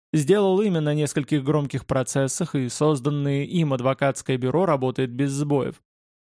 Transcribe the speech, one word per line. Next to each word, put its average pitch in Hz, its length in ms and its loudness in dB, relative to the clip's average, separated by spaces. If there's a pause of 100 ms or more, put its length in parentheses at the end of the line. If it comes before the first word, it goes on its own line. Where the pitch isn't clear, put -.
(120)
Сделал 185 500 4
имя 185 200 0
на 151 140 0
нескольких 147 480 0
громких 143 420 -2
процессах, 135 680 -2
и 131 120 -2
созданное 143 760 0
им 160 300 0
адвокатское 131 640 0
бюро 127 280 0
работает 131 460 0
без 139 200 -2
сбоев. 143 520 -2 (420)